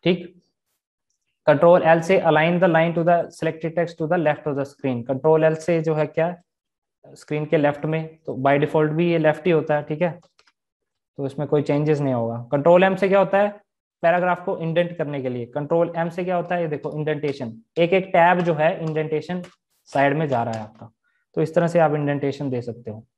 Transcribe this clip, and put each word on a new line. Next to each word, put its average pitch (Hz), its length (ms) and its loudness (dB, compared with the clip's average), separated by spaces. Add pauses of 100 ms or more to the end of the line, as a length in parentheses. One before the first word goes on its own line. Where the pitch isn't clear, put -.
ठीक। - 400 -2 (1040)
कंट्रोल 170 360 6
एल 165 180 6
से 180 180 2
align 165 400 2
the 180 100 4
line 165 280 2
to 170 60 0
the 170 140 4 (120)
selected 160 480 -6
text 170 240 -4
to 156 80 -4
the 175 100 0
left 151 280 -2
of 143 120 -4
the 139 60 -4
screen। 127 420 -6
कंट्रोल 156 360 2
एल 160 120 2
से 165 260 -2
जो 156 140 -2
है 151 120 -2
क्या, 165 280 -4 (720)
स्क्रीन - 400 -8
के 156 120 0
लेफ्ट 143 280 0
में, 160 320 -6
तो - 180 -12
by 139 240 2
default 151 300 0
भी 170 220 0
ये 165 60 2
लेफ्ट 156 280 0
ही 185 60 2
होता 156 240 0
है, 147 80 -4
ठीक 151 180 -6
है, 175 180 -4 (1000)
तो 139 80 -6
इसमें 139 220 -6
कोई 147 140 2
चेंजेस 147 380 0
नहीं 139 140 -2
होगा। 117 240 -2 (140)
कंट्रोल 170 320 6
एम 190 120 2
से 196 120 -2
क्या 196 120 4
होता 190 180 2
है, 202 120 2 (520)
पैराग्राफ 175 440 0
को 196 120 -4
इंडेंट 165 400 -2
करने 143 240 -6
के 127 80 -4
लिए। 123 160 -6
कंट्रोल 165 520 -2
एम 170 120 -2
से 180 140 -8
क्या 180 120 -2
होता 175 200 -4
है, 175 60 -2
ये 165 60 -4
देखो 151 320 -6
इंडेंटेशन, 147 540 -6 (240)
एक 165 160 2
एक 190 200 0
टैब 180 280 4
जो 170 120 0
है 160 300 0
इंडेंटेशन 156 580 -6 (440)
साइड 139 320 0
में 160 100 -2
जा 123 160 0
रहा 117 100 -6
है 110 60 -6
आपका, 107 300 -16 (440)
तो 160 80 -2
इस 156 140 -2
तरह 170 120 2
से 170 120 0
आप 151 140 4
इंडेंटेशन 143 560 -2
दे 123 120 -4
सकते 117 300 -12
हो 110 140 -16 (120)